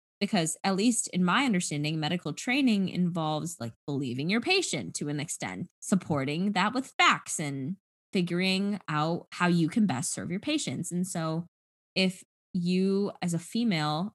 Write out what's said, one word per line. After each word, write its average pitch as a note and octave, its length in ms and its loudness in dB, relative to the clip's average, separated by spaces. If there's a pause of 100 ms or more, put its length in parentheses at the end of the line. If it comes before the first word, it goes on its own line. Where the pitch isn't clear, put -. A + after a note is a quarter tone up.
(200)
Because F3 420 0
at G3 140 2
least A3 320 2
in F3+ 160 0
my G3+ 200 4
understanding, D#3+ 540 0
medical D#3 340 -2
training A#3+ 560 2
involves, E3 680 -2
like, A#2 140 -8 (120)
believing C#3 460 -2
your A3+ 100 2
patient A3+ 540 -2
to - 140 -6
an D3 100 -4
extent, C3 480 -8 (140)
supporting E3 720 0
that G3+ 200 2
with C4 260 -6
facts E4 420 2
and C#3+ 360 -4 (360)
figuring F#3+ 680 0 (100)
out D#3 440 0
how F3+ 160 2
you E3+ 200 4
can A3 180 2
best C#3 260 -2
serve G2+ 180 -8
your F#3 100 -4
patients. C#4+ 520 -4
And F3+ 120 -2
so E3 420 -4 (500)
if F#3 260 2 (320)
you F#3+ 680 2
as E3+ 140 0
a E3 40 0
female, E3+ 760 0